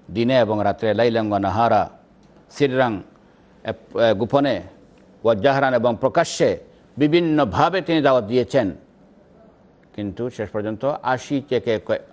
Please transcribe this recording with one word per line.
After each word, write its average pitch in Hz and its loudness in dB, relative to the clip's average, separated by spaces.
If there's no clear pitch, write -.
দিনে 117 2
এবং 107 2
রাত্রে, 101 0
লাইলাং 113 0
ওয়া 101 0
নাহারা, 98 2
সিররাং, 127 0
এ, 110 -6
এ, 113 4
গোপনে, 120 0
ওয়া 113 4
জাহরান 135 2
এবং 120 0
প্রকাশ্যে 127 0
বিভিন্নভাবে 151 2
তিনি 165 0
দাওয়াত 131 2
দিয়েছেন, 117 0
কিন্তু 104 -6
শেষ 110 -8
পর্যন্ত 107 -4
আশি 131 -4
থেকে 113 -2
কয়-, 110 -4